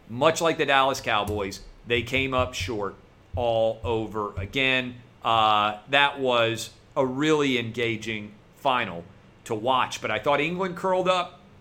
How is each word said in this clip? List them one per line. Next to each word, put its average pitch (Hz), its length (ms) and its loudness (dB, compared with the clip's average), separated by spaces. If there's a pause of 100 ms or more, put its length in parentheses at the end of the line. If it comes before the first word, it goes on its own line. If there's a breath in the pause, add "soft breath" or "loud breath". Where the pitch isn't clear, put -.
much 151 320 2
like 165 160 2
the 151 100 0
Dallas 135 340 4
Cowboys, 104 640 -2 (220)
they 120 180 0
came 131 300 -2
up 127 220 0
short 101 400 -4 (400)
all 113 480 0
over 107 540 -4
again. 127 580 -2 (300)
Uh, 107 540 4 (120)
that 139 300 2
was 117 500 0 (240)
a 139 100 2
really 139 540 2
engaging 110 720 -4 (220)
final 110 500 -2 (400)
to 120 100 -4
watch. 120 460 0
But 117 100 -6
I 110 80 -2
thought 143 220 2
England 175 360 -4
curled 185 320 0
up 185 320 -2 (200)